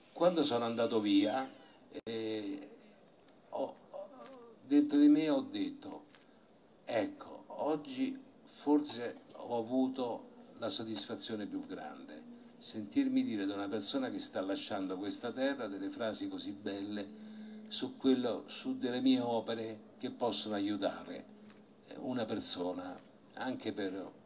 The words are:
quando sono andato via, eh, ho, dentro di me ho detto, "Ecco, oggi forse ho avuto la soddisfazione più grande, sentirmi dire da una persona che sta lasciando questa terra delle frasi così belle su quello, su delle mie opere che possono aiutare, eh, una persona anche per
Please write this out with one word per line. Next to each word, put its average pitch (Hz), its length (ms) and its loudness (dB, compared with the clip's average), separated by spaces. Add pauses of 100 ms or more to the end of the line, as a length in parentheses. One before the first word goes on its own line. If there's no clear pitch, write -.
(140)
quando 170 320 4
sono 117 180 2
andato 117 380 2
via, 104 460 4 (580)
eh, 110 640 -4 (800)
ho, - 260 -4 (920)
dentro 143 320 6
di 147 120 12
me 151 200 8
ho 135 120 4
detto, - 640 -6 (800)
"Ecco, - 600 -2
oggi 135 720 -2 (280)
forse 120 760 2 (100)
ho 117 260 -4
avuto 127 680 0 (280)
la 110 120 -2
soddisfazione 110 760 -4
più - 200 -6
grande, - 560 -12 (360)
sentirmi 127 680 2
dire 107 200 0
da 101 100 0
una 101 120 -4
persona 113 420 0
che 101 100 -4
sta - 200 -4
lasciando 95 560 -2
questa 101 380 -4
terra 131 340 0
delle 98 220 -6
frasi 101 400 -4
così 95 220 -6
belle 101 540 -6 (640)
su - 300 -4
quello, 123 480 4
su - 320 -6
delle 123 240 0
mie 131 180 6
opere 113 600 0 (180)
che 127 140 -6
possono 110 440 0
aiutare, 101 680 -2 (640)
eh, - 100 -14
una 123 260 -2
persona - 760 -2 (360)
anche 123 400 -4
per 95 380 -4 (140)